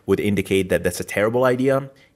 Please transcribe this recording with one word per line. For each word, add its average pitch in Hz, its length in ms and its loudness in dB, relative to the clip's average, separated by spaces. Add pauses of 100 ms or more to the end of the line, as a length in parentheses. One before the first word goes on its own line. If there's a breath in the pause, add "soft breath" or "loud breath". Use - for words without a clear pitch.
would 98 120 2
indicate 95 520 0
that 87 120 0
that's 90 160 -4
a 92 60 -8
terrible 113 400 0
idea? 135 460 0 (260 soft breath)